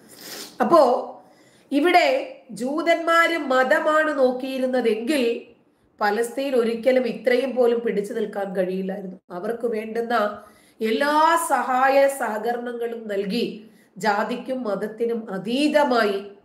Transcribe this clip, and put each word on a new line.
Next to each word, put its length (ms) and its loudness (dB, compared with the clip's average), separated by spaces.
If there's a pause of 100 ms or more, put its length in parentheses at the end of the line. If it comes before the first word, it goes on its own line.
(600)
അപ്പോ 480 4 (640)
ഇവിടെ 680 2 (120)
ജൂതന്മാര് 840 0
മതമാണ് 840 2
നോക്കിയിരുന്നതെങ്കിൽ 1300 0 (540)
പലസ്തീൻ 540 -2
ഒരിക്കലും 520 2
ഇത്രയും 500 0
പോലും 240 4
പിടിച്ചു 320 -4
നിൽക്കാൻ 440 -6
കഴിയില്ലായിരുന്നു. 600 -4 (140)
അവർക്ക് 360 -6
വേണ്ടുന്ന 760 -4 (380)
എല്ലാ 720 2
സഹായ 580 4
സഹകരണങ്ങളും 1000 -4
നൽകി, 640 -4 (280)
ജാതിക്കും 640 -2
മതത്തിനും 680 -4
അതീതമായി 960 0 (180)